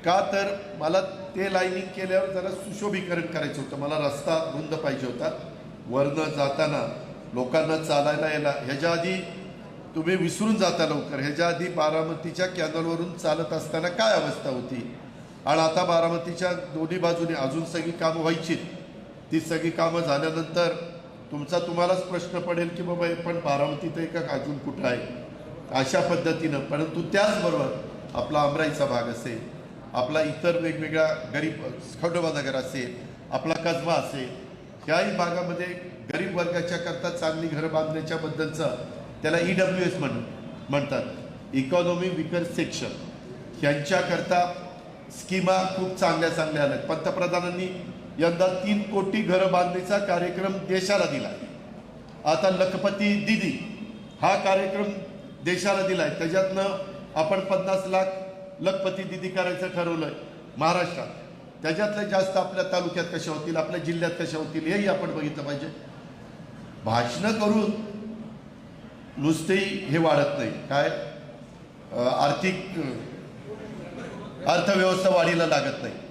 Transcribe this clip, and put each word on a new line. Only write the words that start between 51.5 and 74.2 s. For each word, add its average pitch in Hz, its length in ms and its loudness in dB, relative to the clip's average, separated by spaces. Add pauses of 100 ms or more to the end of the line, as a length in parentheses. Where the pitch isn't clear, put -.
आता 165 240 4
लखपती 202 760 2
दिदी - 640 0 (340)
हा 175 140 6
कार्यक्रम 190 480 2 (600)
देशाला 185 440 2
दिलाय, 165 220 2
त्याच्यातनं 190 760 2 (320)
आपण 160 240 4
पन्नास 190 480 2
लाख 190 180 4 (540)
लखपती 190 440 0
दिदी 180 260 -6
करायचं 180 380 0
ठरवलंय 170 420 -2 (480)
महाराष्ट्रात. 160 500 0 (540)
त्याच्यातल्या 208 420 0
जास्त 190 340 2
आपल्या 185 340 0
तालुक्यात 175 340 0
कशा 156 260 -4
होतील, 160 240 -4
आपल्या 160 240 0
जिल्ह्यात 165 320 0
कशा 156 260 -4
होतील, 156 360 -2
हेही 202 140 2
आपण 156 280 0
बघितलं 147 280 -4
पाहिजे. 143 240 -6 (1160)
भाषणं 123 460 2
करून 208 400 4 (1500)
नुसतेही 160 680 2
हे 139 120 2
वाढत 147 400 4
नाही, 117 300 -4
काय, 143 220 4 (1000)
अ, 120 80 -2
आर्थिक, 139 680 2 (100)
अ, 160 40 -2 (1700)